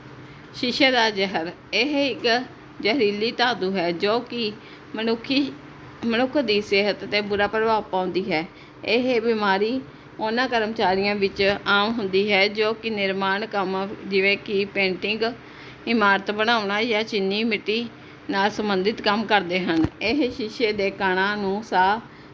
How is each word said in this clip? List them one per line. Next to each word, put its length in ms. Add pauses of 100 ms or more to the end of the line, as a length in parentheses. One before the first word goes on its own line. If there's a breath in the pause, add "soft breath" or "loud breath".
(540 loud breath)
ਸ਼ੀਸ਼ੇ 360
ਦਾ 200
ਜ਼ਹਿਰ। 420 (200)
ਇਹ 380
ਇੱਕ 320 (400)
ਜ਼ਹਿਰੀਲੀ 500
ਧਾਤੂ 440
ਹੈ 160
ਜੋ 280
ਕਿ 320 (440 loud breath)
ਮਨੁੱਖੀ, 560 (520)
ਮਨੁੱਖ 340
ਦੀ 220
ਸਿਹਤ 440
'ਤੇ 160
ਬੁਰਾ 260
ਪ੍ਰਭਾਵ 360
ਪਾਉਂਦੀ 500
ਹੈ। 140 (380 loud breath)
ਇਹ 360
ਬਿਮਾਰੀ 600 (400 loud breath)
ਉਹਨਾਂ 280
ਕਰਮਚਾਰੀਆਂ 640
ਵਿੱਚ 420 (100)
ਆਮ 260
ਹੁੰਦੀ 400
ਹੈ 160
ਜੋ 260
ਕਿ 160
ਨਿਰਮਾਣ 560
ਕੰਮ, 420 (180)
ਜਿਵੇਂ 300
ਕਿ 280
ਪੇਂਟਿੰਗ, 580 (640 loud breath)
ਇਮਾਰਤ 440
ਬਣਾਉਣਾ 520
ਜਾਂ 220
ਚੀਨੀ 400
ਮਿੱਟੀ 440 (420 loud breath)
ਨਾਲ 200
ਸੰਬੰਧਿਤ 520
ਕੰਮ 220
ਕਰਦੇ 360
ਹਨ। 260 (160)
ਇਹ 280
ਸ਼ੀਸ਼ੇ 420
ਦੇ 180
ਕਣਾਂ 460
ਨੂੰ 280
ਸਾਹ 360 (320 loud breath)